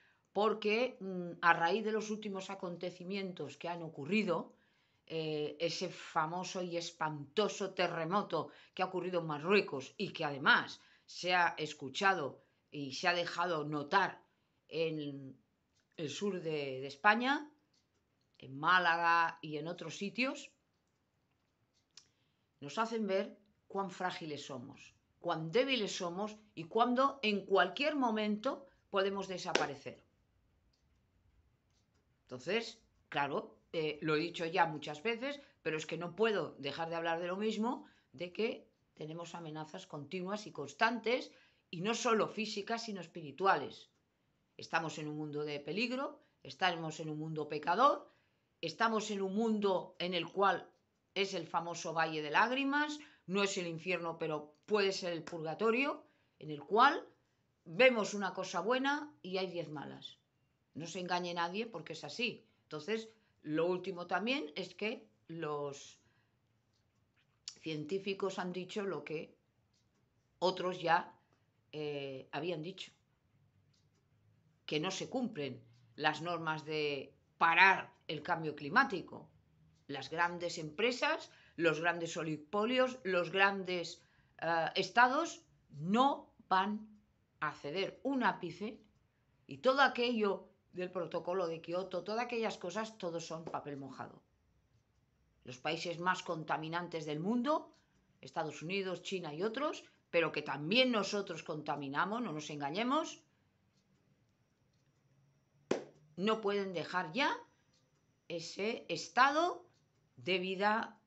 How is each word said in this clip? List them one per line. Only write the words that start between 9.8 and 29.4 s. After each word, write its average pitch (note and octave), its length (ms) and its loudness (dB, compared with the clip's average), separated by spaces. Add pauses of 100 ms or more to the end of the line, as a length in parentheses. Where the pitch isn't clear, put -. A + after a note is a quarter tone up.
y F3+ 140 -2
que - 140 -4
además D3 560 2 (260)
se - 260 -2
ha F3 240 4
escuchado D3+ 840 0 (300)
y C#3+ 200 -8
se C3 140 -4
ha F3 80 4
dejado E3+ 500 0
notar D3+ 560 0 (480)
en D3 680 -4 (580)
el C#3+ 140 -6
sur F#3 320 -4
de, C#3+ 380 -4
de C#3 80 -6
España, B3 600 4 (920)
en C3+ 200 -12
Málaga E3+ 840 4
y D3+ 180 -6
en D3+ 100 -6
otros F3 280 -8
sitios, B3+ 540 -4 (2000)
nos C#3+ 180 -8
hacen A3 300 0
ver G3 320 0 (300)
cuán F#3+ 240 -4
frágiles E3+ 520 -4
somos, - 480 -12 (280)
cuán D#3+ 320 -2
débiles A#3+ 440 2
somos F#3+ 400 -4 (200)
y D#3+ 80 -8
cuándo B3 580 4
en G3+ 240 2
cualquier G3 480 4
momento A3 720 0 (240)
podemos G3 380 0
desaparecer. D#3 760 -2 (2250)